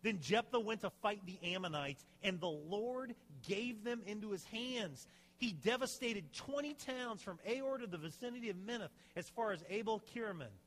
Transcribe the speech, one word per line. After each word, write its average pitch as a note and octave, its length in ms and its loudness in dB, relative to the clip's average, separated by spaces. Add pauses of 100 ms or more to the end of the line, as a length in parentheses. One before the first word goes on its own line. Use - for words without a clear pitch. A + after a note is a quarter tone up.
Then G#3 200 4
Jephthah A3+ 380 4
went A3 220 2
to G3 80 2
fight G#3 360 2
the F#3 140 -8 (140)
Ammonites, D3+ 500 0 (200)
and F#3 160 4
the E3+ 100 2
Lord A3 680 0 (280)
gave G#3+ 400 0
them A#3 240 0
into G#3+ 240 -4
his G3 140 -2
hands. A3+ 600 -2 (320)
He A#3+ 140 2
devastated A3 840 2
twenty D4 400 -2
towns B3+ 480 -4
from F3+ 160 -6 (100)
Aor C4+ 320 2
to A#3+ 60 -4
the F3 140 -4
vicinity A#3 500 -4
of F#3 80 0
Minnith, G3+ 340 -4 (240)
as E3+ 140 -4
far A3+ 220 2
as E3 180 0
Abel G#3 320 2 (140)
Kirman. F#3 360 -2 (160)